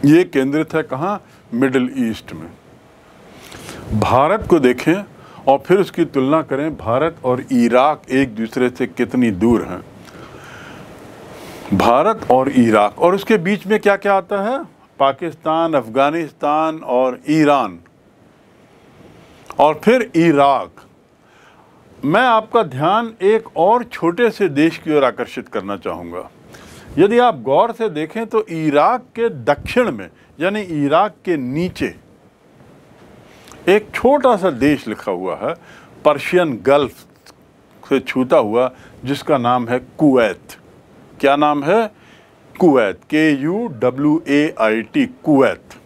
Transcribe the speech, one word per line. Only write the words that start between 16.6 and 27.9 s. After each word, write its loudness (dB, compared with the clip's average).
और -2
ईरान, 2
और 2
फिर 2
इराक। 2
मैं 2
आपका 2
ध्यान -2
एक 0
और 2
छोटे -2
से -2
देश 0
की -6
ओर 4
आकर्षित -4
करना -8
चाहूँगा। -10
यदि 4
आप 2
गौर 0
से -6
देखें -6